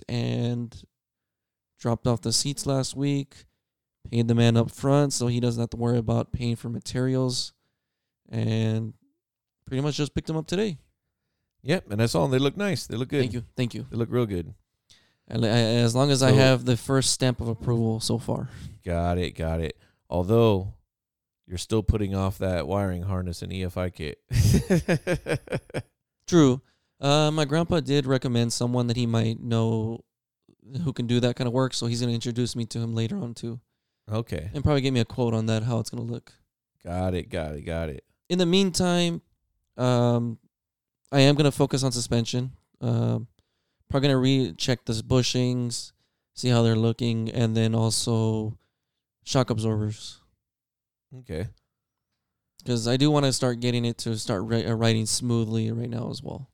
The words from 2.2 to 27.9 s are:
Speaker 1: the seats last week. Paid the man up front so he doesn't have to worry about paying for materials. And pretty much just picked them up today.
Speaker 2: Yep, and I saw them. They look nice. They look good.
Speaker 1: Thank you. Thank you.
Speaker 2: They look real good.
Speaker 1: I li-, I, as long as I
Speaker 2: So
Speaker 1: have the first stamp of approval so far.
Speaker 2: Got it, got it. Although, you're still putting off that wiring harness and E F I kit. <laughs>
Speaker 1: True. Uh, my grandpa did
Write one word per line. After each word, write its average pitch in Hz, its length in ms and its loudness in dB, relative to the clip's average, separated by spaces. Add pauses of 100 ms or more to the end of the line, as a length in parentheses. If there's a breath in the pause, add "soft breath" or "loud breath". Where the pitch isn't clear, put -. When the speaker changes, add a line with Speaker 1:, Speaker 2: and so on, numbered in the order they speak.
Speaker 1:
the 113 120 -2
seats - 320 -2
last 135 300 -2
week. 139 500 -4 (680)
Paid 117 160 2
the 117 80 4
man 117 220 6
up 117 120 4
front 139 440 2
so 120 140 -2
he 120 120 0
doesn't 117 220 0
have 117 80 -4
to 113 80 -10
worry 120 200 0
about 117 360 0
paying 120 240 -2
for - 120 -12
materials. 127 840 -2 (760)
And 110 640 -2 (720)
pretty 131 160 -4
much 143 140 -2
just 147 180 -4
picked - 140 -6
them 160 100 -2
up 156 100 -6
today. 185 300 -2 (880)
Speaker 2:
Yep, 151 260 -2
and 104 100 0
I 117 60 4
saw 160 160 0
them. 143 80 0
They 127 80 4
look 143 180 0
nice. 196 300 -4
They 107 100 -6
look 127 120 -4
good. 143 120 0
Speaker 1:
Thank 123 120 -2
you. 120 100 -8 (120)
Thank 123 180 -2
you. 113 160 -10
Speaker 2:
They 110 60 -10
look 113 160 -2
real 120 140 2
good. 92 280 -6 (760 soft breath)
Speaker 1:
I 113 60 -4
li-, 117 120 2
I, 107 40 2
as 117 420 2
long 139 160 2
as 131 100 2
I 131 100 6
Speaker 2:
So 131 40 8
Speaker 1:
have 131 300 6
the 127 100 2
first 135 360 0
stamp 127 280 0
of 117 80 -4
approval 113 540 0
so 117 160 -2
far. 117 320 -6 (340 loud breath)
Speaker 2:
Got 87 340 0
it, 87 140 -2
got 82 300 -4
it. 78 160 -6 (320 soft breath)
Although, 101 640 2 (760)
you're 90 100 -8
still 110 240 -2
putting 101 340 -2
off 95 240 -2
that 90 280 -2
wiring 92 360 -2
harness 92 380 -4
and 92 120 -10
E 92 100 -4
F 90 140 -6
I 92 140 -2
kit. - 360 -10
<laughs> 156 1120 2 (880)
Speaker 1:
True. 139 340 6 (380)
Uh, 147 320 2
my 156 140 0
grandpa 165 340 0
did 139 260 0